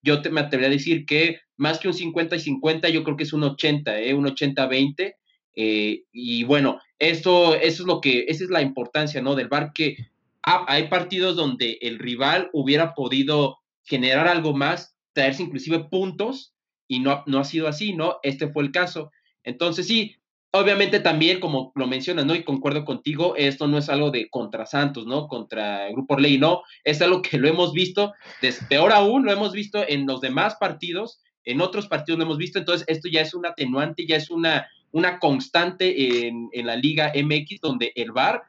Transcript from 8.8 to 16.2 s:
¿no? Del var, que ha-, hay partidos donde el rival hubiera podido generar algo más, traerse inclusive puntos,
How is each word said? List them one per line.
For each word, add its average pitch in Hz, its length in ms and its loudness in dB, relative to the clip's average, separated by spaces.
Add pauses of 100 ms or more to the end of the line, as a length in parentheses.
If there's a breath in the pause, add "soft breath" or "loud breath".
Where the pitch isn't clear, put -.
¿no? 139 140 0
Del 120 120 -2
var, 147 260 -2
que 156 240 -2 (460)
ha-, 170 240 2
hay 151 200 0
partidos 180 480 0
donde 123 460 -2
el 117 160 -6
rival 131 560 -2
hubiera 147 400 2
podido 139 640 0 (260)
generar 135 440 2
algo 156 280 2
más, 156 400 -2 (180)
traerse 139 300 0
inclusive 156 460 -4
puntos, 190 640 -4 (340)